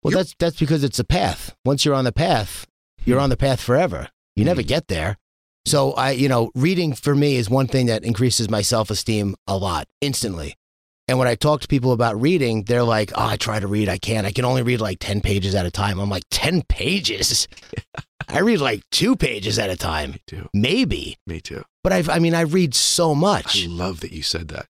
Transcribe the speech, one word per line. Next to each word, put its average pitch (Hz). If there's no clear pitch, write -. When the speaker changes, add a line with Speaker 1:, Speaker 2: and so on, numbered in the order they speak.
Speaker 1:
Well, 160
Speaker 2:
You're 190
Speaker 1:
that's, 175
that's 170
because 151
it's -
a 120
path. -
Once 139
you're 147
on 131
the 120
path, 143
you're 123
Speaker 2:
Hmm. 139
Speaker 1:
on 139
the 131
path 135
forever. 123
You 104
never 160
Speaker 2:
Hmm. 80
Speaker 1:
get 143
there. 85
So 139
I, 131
you 135
know, 117
reading 165
for 143
me 143
is 113
one 131
thing 127
that 113
increases 113
my 107
self-esteem 104
a 98
lot, 90
instantly. 98
And 127
when 127
I 120
talk 151
to -
people 131
about 113
reading, 127
they're 120
like, 110
"Oh, 113
I 107
try 107
to 98
read. 101
I 90
can't. 110
I 101
can 123
only 127
read, 120
like, 98
ten 104
pages 98
at 92
a 90
time." 101
I'm 101
like, 92
"Ten 170
pages? 120
<laughs> -
I 147
read, 214
like, 120
two 226
pages 107
at 101
a 92
time." 78
Speaker 2:
Me -
too. -
Speaker 1:
Maybe. 131
Speaker 2:
Me 80
too. -
Speaker 1:
But 185
I've, 180
I 165
mean, 165
I 170
read 165
so 165
much. 160
Speaker 2:
I 87
love 87
that -
you 78
said 82
that. 76